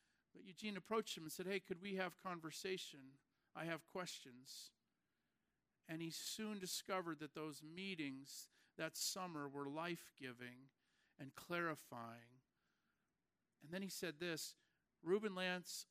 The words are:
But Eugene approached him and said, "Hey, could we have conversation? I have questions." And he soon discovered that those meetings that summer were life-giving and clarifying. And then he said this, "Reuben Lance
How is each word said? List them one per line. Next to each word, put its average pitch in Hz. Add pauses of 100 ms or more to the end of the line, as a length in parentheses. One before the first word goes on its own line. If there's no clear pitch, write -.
(340)
But 180
Eugene 196
approached 220
him 175
and 156
said, 180
"Hey, 190
could 180
we 196
have 185
conversation? 175 (560)
I 156
have 165
questions." - (1160)
And 165
he 165
soon 214
discovered 180
that 147
those 151
meetings 156 (300)
that 160
summer 160
were 139
life-giving 135 (640)
and 135
clarifying. 123 (1200)
And 147
then 190
he 190
said 165
this, 165 (480)
"Reuben 202
Lance 180